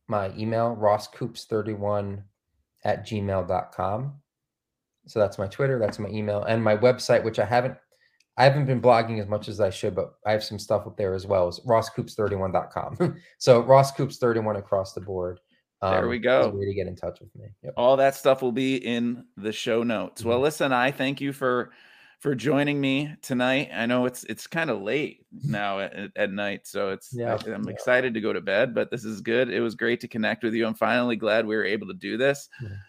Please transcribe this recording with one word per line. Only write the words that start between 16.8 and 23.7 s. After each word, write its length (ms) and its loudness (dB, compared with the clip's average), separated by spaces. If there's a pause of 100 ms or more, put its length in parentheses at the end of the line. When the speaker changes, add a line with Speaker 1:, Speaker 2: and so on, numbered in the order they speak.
Speaker 1:
in 100 -10
touch 240 -10
with 140 -20
me. 120 -20 (160)
Yep. 140 -12
Speaker 2:
All 220 6
that 160 4
stuff 280 2
will 100 0
be 240 0
in 480 -4 (120)
the 160 -6
show 300 0
notes. 420 -4
Well, 140 2
Speaker 1:
Mm-hmm. 60 2
Speaker 2:
listen, 280 0
I 180 2
thank 300 -4
you 120 -4
for, 380 -2 (500)
for 140 0
joining 460 0
me 420 -2
tonight. 500 0